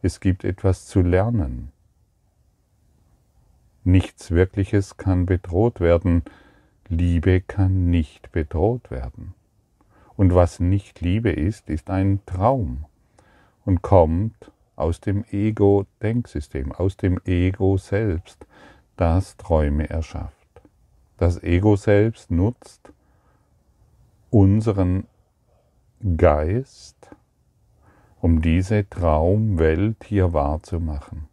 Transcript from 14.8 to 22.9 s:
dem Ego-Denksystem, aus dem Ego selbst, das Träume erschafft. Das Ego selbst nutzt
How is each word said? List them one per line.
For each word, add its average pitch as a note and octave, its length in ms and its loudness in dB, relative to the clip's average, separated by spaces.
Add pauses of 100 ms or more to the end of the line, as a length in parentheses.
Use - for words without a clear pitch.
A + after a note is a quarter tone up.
dem G2+ 320 -4
Ego-Denksystem, G2+ 1400 -2
aus F#2+ 240 -4
dem F#2 260 -2
Ego F#2+ 540 0
selbst, G2 680 -6 (520)
das F2 400 0
Träume D2+ 520 0
erschafft. D#2+ 440 -8 (840)
Das F2 260 0
Ego G2 360 2
selbst G#2 540 0
nutzt - 600 -4 (1400)